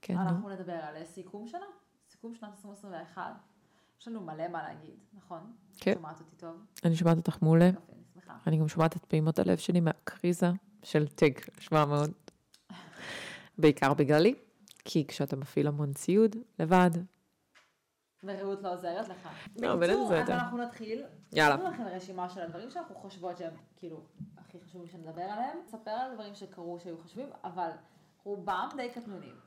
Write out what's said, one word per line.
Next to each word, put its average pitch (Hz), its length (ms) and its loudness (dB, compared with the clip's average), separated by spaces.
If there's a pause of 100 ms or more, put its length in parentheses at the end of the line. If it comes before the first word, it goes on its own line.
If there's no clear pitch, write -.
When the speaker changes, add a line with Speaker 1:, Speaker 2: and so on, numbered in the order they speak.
Speaker 1:
כן, 185 160 -4
Speaker 2:
אנחנו 180 300 -2
Speaker 1:
נו. 196 60 -10
Speaker 2:
נדבר 185 180 -10
על, 156 240 -10
אה, 160 80 -12
סיכום 202 440 -16
שנה, 359 180 -14 (440)
סיכום 233 240 -18
שנת 208 240 -18
עשרים 202 140 -20
עשרים 202 200 -18
ואחת. 175 400 -12 (680)
יש - 80 -16
לנו 226 120 -8
מלא 160 280 -8
מה 170 140 -8
להגיד, 156 320 -14 (200)
נכון? 180 260 -14 (400)
Speaker 1:
כן. 196 140 2
Speaker 2:
שומעת 156 260 -12
אותי - 160 -20
טוב? 165 200 -14 (280)
Speaker 1:
אני 165 120 4
שומעת 165 200 6
אותך 165 260 0
מעולה. 165 240 8
Speaker 2:
יופי, 185 260 2
אני - 100 -20 (120)
שמחה. - 220 -20 (100)
Speaker 1:
אני 160 120 4
גם 156 100 2
שומעת 160 280 2
את - 80 -10
פעימות 156 340 2
הלב 185 200 4
שלי 175 220 2
מהקריזה 175 680 0 (320)
של 151 260 2
טייק - 400 2 (120)
שבע 156 240 4
מאות. 147 460 -2 (1300)
בעיקר 147 360 6
בגללי, 151 400 6 (500)
כי 156 240 0
כשאתה 139 280 -4
מפעיל 139 300 -2
המון 147 260 -2
ציוד 202 440 4 (220)
לבד, 180 320 6 (1300)
Speaker 2:
ורעות 196 380 -6
לא 185 100 -4
עוזרת 180 360 -6
לך. 185 200 -14 (280)
Speaker 1:
לא, 240 160 0
אבל 170 140 4
Speaker 2:
בקיצור, 226 220 4
Speaker 1:
זה 180 60 4
Speaker 2:
אז 160 60 6
Speaker 1:
יותר. 240 120 0
Speaker 2:
אנחנו 240 260 -2
נתחיל. 233 440 -6 (300)
Speaker 1:
יאללה. 147 240 6
Speaker 2:
נתנו 359 140 -2
לכם 247 120 -8
רשימה 185 460 -8
של 185 120 -12
הדברים 175 300 -10
שאנחנו 330 240 -12
חושבות 180 440 -12
שהם, 180 140 -10 (240)
כאילו, 160 240 -14 (380)
הכי - 280 -20
חשובים 175 220 -18
שנדבר 165 340 -14
עליהם. 233 440 -6
ספר 220 240 -14
על 254 240 -6
דברים 208 200 -14
שקרו 175 460 -12
שהיו 170 240 -12
חשובים, 247 240 -14 (160)
אבל 175 260 -6 (540)
רובם 196 520 -4
די 247 180 -6
קטנוניים. 180 400 -14 (120)